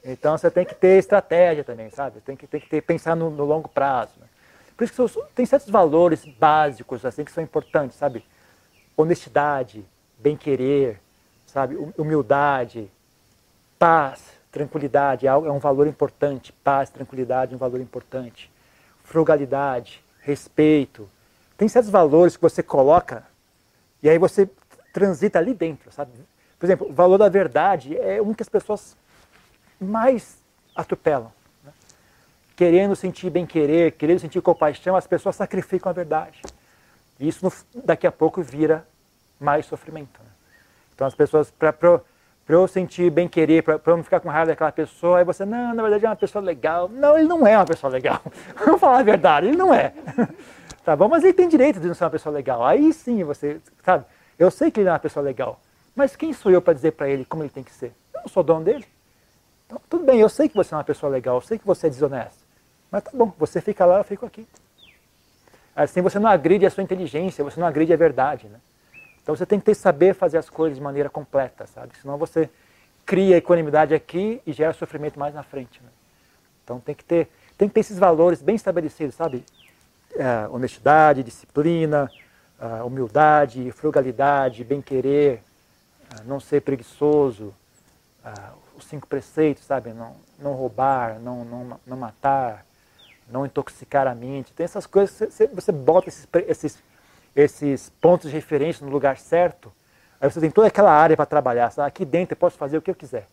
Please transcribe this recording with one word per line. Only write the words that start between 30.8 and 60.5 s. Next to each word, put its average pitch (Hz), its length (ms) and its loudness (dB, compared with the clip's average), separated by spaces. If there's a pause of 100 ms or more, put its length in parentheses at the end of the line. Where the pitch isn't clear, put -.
né? 143 80 -20 (840)
Querendo 180 380 4
sentir 185 360 -10
bem-querer, 160 640 0
querendo 170 260 0
sentir 165 240 -6
compaixão, 170 540 0
as 165 100 -2
pessoas 180 300 -4
sacrificam 190 520 -6
a 180 40 -6
verdade. 160 500 -8 (760)
E 139 100 -4
isso, - 160 -8
no, - 380 -8
daqui 165 240 -2
a 160 60 0
pouco, 160 300 -2
vira 156 440 -2 (520)
mais 143 280 -2
sofrimento, 156 560 -18
né? 110 60 -20 (640)
Então, 135 120 -4
as 131 80 -6
pessoas, 151 360 0
pra, 156 220 -2
pra, 175 280 2 (500)
pra 160 60 4
eu 185 100 6
sentir 180 440 -2
bem-querer, 160 520 2
pra, 156 160 0
pra - 140 0
eu 170 40 4
não 170 60 -6
ficar - 160 -2
com 170 100 -6
raiva 160 180 0
daquela 156 260 -2
pessoa, 175 460 -2
aí 180 60 4
você, 180 200 -4
não, 233 280 -6
na 226 100 -4
verdade 208 220 0
é 226 40 0
uma 208 80 -4
pessoa 202 260 -6
legal. 170 460 -4
Não, 285 280 4
ele 320 120 4
não 330 180 2
é 220 100 6
uma 196 80 6
pessoa 160 240 -4
legal. 131 320 -2 (180)
<laughs> - 200 -20
Vamos 359 220 4
falar 262 180 6
a - 60 2
verdade, 170 420 4
ele 285 100 2
não 370 160 4
é. 156 200 2 (240)
<laughs> 240 120 0 (540)
Tá 151 140 0
bom? 185 120 4
Mas 311 140 2
ele 370 120 6
tem 359 120 4
direito 285 320 4
de 160 80 -8
não 170 80 -4
ser 175 100 -4
uma 156 60 -2
pessoa 151 240 -6
legal. 123 300 -4
Aí 262 300 4
sim, 233 280 -6
você, 147 380 -8 (240)
sabe, 165 220 0 (320)
eu 180 120 6
sei 311 200 -2
que 214 100 -4
ele 196 60 2
não 180 60 2
é - 20 0
uma 151 40 -2
pessoa 147 240 -6
legal. 131 380 -6 (340)
Mas 269 220 -2
quem 320 160 -8
sou 208 180 -2
eu 180 120 6
pra 175 100 2
dizer 151 200 0
pra 143 140 -8
ele 139 200 -4
como 160 160 -8
ele 139 80 -10
tem 135 120 -16
que - 80 -20
ser? 117 220 -16 (220)
Eu 679 80 -14
não - 60 -16
sou - 140 -2
dono 160 220 0
dele. 233 220 -2 (800)
Então, - 120 -18 (120)
tudo 339 160 -2
bem, 254 120 6
eu 214 100 6
sei 302 200 0
que - 80 -4